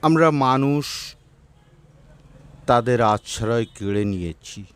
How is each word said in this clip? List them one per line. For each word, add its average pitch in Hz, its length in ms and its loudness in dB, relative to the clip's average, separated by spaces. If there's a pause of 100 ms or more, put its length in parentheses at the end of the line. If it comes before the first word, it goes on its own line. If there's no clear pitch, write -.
আমরা 160 300 4
মানুষ 139 840 0 (1500)
তাদের 120 360 2
আশ্রয় 113 640 -2
কেড়ে 101 400 -4
নিয়েছি 95 600 -8 (100)